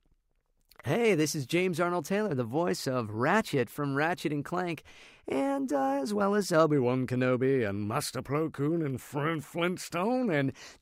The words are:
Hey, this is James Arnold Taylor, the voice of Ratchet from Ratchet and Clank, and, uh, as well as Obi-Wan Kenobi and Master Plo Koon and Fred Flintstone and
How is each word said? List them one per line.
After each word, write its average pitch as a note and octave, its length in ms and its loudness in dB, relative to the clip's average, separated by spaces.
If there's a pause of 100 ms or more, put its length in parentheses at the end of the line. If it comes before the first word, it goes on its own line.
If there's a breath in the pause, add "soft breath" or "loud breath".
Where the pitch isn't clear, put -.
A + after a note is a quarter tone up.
(840)
Hey, G#3+ 300 2
this D#3 220 2
is D3 100 -4
James F3 340 0
Arnold F3 260 0
Taylor, G3+ 280 0
the B2+ 100 0
voice E3 440 0
of B2 240 -2
Ratchet C3+ 580 2
from C#3+ 240 -4
Ratchet D#3 400 0
and D3 100 -2
Clank, F3 380 -4 (460 loud breath)
and, C#4 440 -2
uh, C4+ 300 2
as C4 100 -4
well G3+ 220 2
as G3+ 180 0
Obi-Wan C#3+ 540 4
Kenobi B2+ 640 2
and G2+ 200 -2
Master B2+ 360 -4
Plo C3+ 280 -2
Koon D#3 300 -2
and C3+ 180 -4
Fred D3 440 -4
Flintstone F#3 880 -2
and C#3 220 2 (280 loud breath)